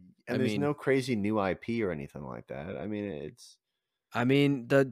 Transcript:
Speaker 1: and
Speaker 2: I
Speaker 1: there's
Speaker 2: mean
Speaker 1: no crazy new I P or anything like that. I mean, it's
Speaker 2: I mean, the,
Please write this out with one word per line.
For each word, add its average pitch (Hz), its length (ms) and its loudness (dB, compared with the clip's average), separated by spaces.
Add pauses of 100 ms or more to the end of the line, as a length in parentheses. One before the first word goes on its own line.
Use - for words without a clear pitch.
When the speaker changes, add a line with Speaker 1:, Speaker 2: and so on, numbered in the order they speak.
(280)
Speaker 1:
and 120 80 -4
Speaker 2:
I - 40 -2
Speaker 1:
there's 127 140 2
Speaker 2:
mean 139 80 0
Speaker 1:
no 147 120 0
crazy 131 420 0
new 104 240 0
I 95 140 2
P 113 300 -4
or 92 80 0
anything 71 340 -8
like 60 220 -12
that. 73 280 -10
I 73 120 -8
mean, 104 180 -4
it's 76 520 -12 (580)
Speaker 2:
I 120 100 0
mean, 139 420 4
the, 135 240 4